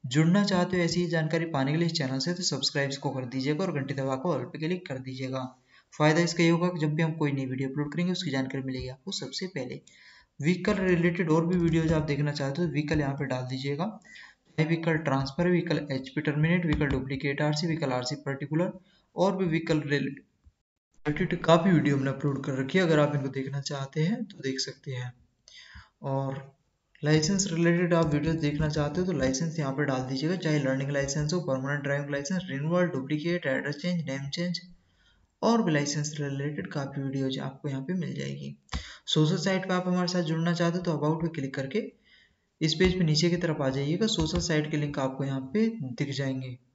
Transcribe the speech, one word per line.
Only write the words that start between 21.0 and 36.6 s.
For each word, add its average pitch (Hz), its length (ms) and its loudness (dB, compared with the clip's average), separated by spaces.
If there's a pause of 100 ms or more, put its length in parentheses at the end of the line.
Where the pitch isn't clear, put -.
काफ़ी 170 300 6
video 143 260 4
हमने 131 120 0
upload 135 360 -2
कर 143 80 -2
रखी 135 240 0
है। 190 60 6
अगर 160 160 4
आप 147 160 4
इनको 135 120 -2
देखना 135 340 -6
चाहते 139 420 -4
हैं 220 220 0
तो - 120 -18
देख 131 220 -4
सकते - 320 -8
हैं। 123 220 -8 (880)
और 135 540 -4 (480)
license 156 480 4
related 170 420 4
आप 160 200 4
videos 156 240 2
देखना 151 320 0
चाहते 147 320 0
हो 180 40 0
तो 185 60 0
license 147 480 0
यहाँ 135 140 0
पे 147 120 2
डाल 131 160 0
दीजिएगा, 139 340 -2
चाहे 156 240 2
learning 135 300 0
license 147 440 0
हो, 180 60 2
permanent 139 440 -2
driving 143 280 -2
license, 143 340 -2
रिन्यूअल, 165 420 2
duplicate, 156 580 -2
address 135 300 -2
change, 170 340 -4
name 139 200 -6
change 170 300 -2 (840)
और 226 200 4
भी 175 80 2
license 147 480 0
related 139 480 -4